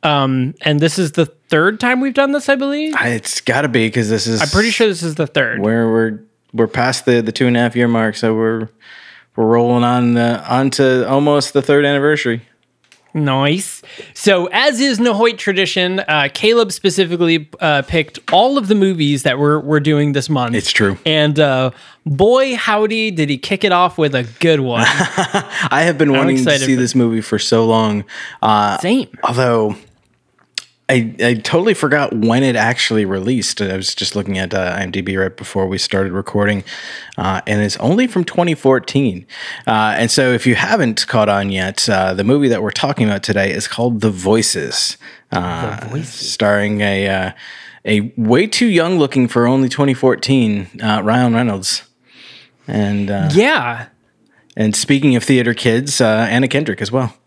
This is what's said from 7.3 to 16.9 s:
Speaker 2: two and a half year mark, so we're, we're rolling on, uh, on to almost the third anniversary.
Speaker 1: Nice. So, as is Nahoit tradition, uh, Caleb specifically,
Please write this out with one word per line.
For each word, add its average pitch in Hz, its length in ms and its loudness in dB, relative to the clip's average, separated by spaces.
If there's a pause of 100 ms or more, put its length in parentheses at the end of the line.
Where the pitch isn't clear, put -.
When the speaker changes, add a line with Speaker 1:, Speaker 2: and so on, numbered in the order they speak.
Speaker 2:
two 127 160 0
and 123 120 4
a - 20 2
half 120 160 0
year 120 120 2
mark, 113 280 0
so 113 180 0
we're, 113 340 -2 (680)
we're 113 80 0
rolling 120 400 4
on, 120 320 2
uh, 117 320 0
on 131 220 2
to 127 360 2
almost 143 460 2
the 139 80 2
third 143 240 2
anniversary. 143 560 0 (720)
Speaker 1:
Nice. 143 720 -2 (320)
So, 185 360 2
as 247 300 0
is 269 180 0
Nahoit 233 380 2
tradition, 185 640 -2
uh, 147 320 0
Caleb 220 400 2
specifically, 170 800 0 (100)